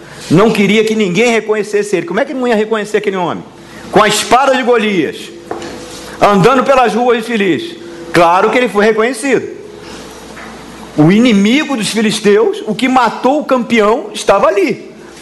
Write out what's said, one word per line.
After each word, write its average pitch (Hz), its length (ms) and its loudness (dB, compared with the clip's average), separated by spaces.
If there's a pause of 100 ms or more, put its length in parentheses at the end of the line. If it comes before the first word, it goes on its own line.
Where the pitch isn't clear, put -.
(280)
Não 202 220 4
queria 208 320 2
que 220 140 -2
ninguém 214 340 0
reconhecesse 208 680 -2
ele. 170 100 -4
Como 180 120 -4
é 277 60 0
que 302 100 -6
não 254 140 -2
ia 233 80 2
reconhecer 214 400 -2
aquele 196 200 -2
homem? 131 280 -4 (480)
Com 196 100 6
a 214 60 4
espada 254 480 2
de 254 80 -2
Golias, 208 640 -2 (920)
andando 208 440 4
pelas 254 280 4
ruas 240 260 2
de 220 60 -6
Filístia. 196 520 -2 (360)
Claro 175 380 4
que 262 80 0
ele 247 100 0
foi 202 160 0
reconhecido. 226 640 0 (1500)
O 151 160 6
inimigo 233 640 2
dos 208 140 -4
filisteus, 214 760 0
o 214 80 -4
que 254 140 -2
matou 254 500 0
o 294 60 -4
campeão, 233 680 0
estava 202 360 2
ali. 330 420 -2 (320)